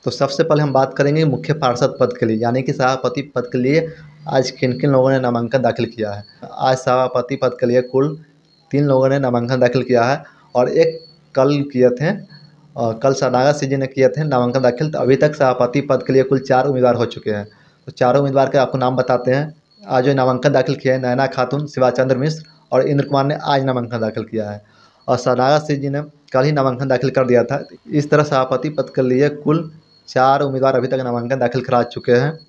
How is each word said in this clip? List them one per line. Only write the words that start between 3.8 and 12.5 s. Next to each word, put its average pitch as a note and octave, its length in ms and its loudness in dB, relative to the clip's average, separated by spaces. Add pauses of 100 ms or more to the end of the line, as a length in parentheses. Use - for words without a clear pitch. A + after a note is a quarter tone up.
आज C3+ 220 0
किन B2 280 -4
किन C#3+ 120 0
लोगों C3 200 4
ने C3+ 100 2
नामांकन A#2+ 420 -2
दाखिल A#2 240 0
किया G#2+ 260 -6
है। G#2 120 -12 (280)
आज C3 240 0
सभापति B2+ 600 -2
पद B2+ 240 -2
के B2+ 60 -2
लिए B2 160 2
कुल C#3 420 -2 (460)
तीन C#3+ 140 0
लोगों C3+ 240 4
ने C#3 100 2
नामांकन B2 420 0
दाखिल B2 220 2
किया A#2+ 220 2
है C#3 200 -2 (300)
और B2 140 2
एक E3 320 2 (340)
कल C#3+ 260 2 (120)
किए B2 180 4
थे, C3 160 -4
अ, G3 200 -4 (520)